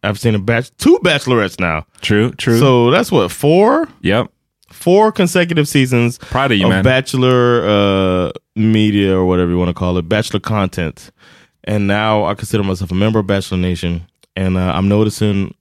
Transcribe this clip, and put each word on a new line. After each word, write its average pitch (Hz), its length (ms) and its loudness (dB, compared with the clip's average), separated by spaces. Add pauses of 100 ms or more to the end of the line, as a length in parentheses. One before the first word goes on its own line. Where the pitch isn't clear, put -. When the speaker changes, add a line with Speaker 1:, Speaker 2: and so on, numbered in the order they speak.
Speaker 1:
I've 101 140 -4
seen 117 180 0
a 101 40 0
Bach-, 117 400 -2
two 330 240 4
Bachelorettes 127 560 0
now. 80 260 -2 (160)
Speaker 2:
True, 110 300 0
true. - 260 0
Speaker 1:
So 123 320 4
that's 190 220 0
what, 107 200 0
four? 220 560 2 (140)
Speaker 2:
Yep. 107 240 0 (460)
Speaker 1:
Four 208 400 2
consecutive 170 560 0
seasons 123 500 0
Speaker 2:
Proud 131 340 -2
of 107 60 2
you, 92 80 2
Speaker 1:
of 90 80 2
Speaker 2:
man. 95 100 0
Speaker 1:
Bachelor, 127 840 2
uh, 95 640 0 (240)
media 107 600 2
or 92 100 0
whatever 90 260 0
you 87 80 0
wanna 87 140 -2
call 90 260 -2
it, 82 100 -8
Bachelor 107 320 -2
content. 95 720 -6 (580)
And 104 180 -2
now 107 440 0
I - 40 -4
consider 104 280 -4
myself 92 280 -4
a 90 40 -4
member 107 240 0
of 98 80 -4
Bachelor 98 300 -2
Nation. 87 440 -4 (360)
And, 92 200 -2
uh, 92 160 -2
I'm 95 140 0
noticing 104 720 0